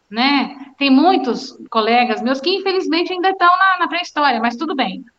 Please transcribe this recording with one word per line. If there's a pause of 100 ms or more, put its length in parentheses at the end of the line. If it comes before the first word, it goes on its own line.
né? (220)
Tem
muitos (120)
colegas
meus
que,
infelizmente,
ainda
estão
na,
na
pré-história,
mas
tudo
bem, (160)